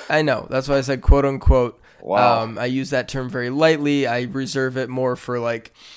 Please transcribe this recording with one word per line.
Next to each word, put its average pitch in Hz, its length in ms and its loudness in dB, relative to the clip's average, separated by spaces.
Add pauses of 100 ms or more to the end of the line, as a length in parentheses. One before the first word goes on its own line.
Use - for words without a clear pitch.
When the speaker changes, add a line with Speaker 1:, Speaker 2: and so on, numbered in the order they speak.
Speaker 1:
I 156 140 2
know. 127 260 -2
That's 131 200 -4
why 139 100 2
I - 20 2
said 131 220 -4
quote 139 240 6
unquote. 131 520 2 (220)
Speaker 2:
Wow. 117 420 2
Speaker 1:
Um, 113 160 -8
I 120 60 -4
use 131 260 -4
that 127 160 -2
term 127 220 -6
very 123 220 -4
lightly. 147 560 2
I 120 160 -2
reserve 131 560 -4
it 123 100 -4
more 127 260 -2
for, 123 240 -6
like, 117 360 -4 (220)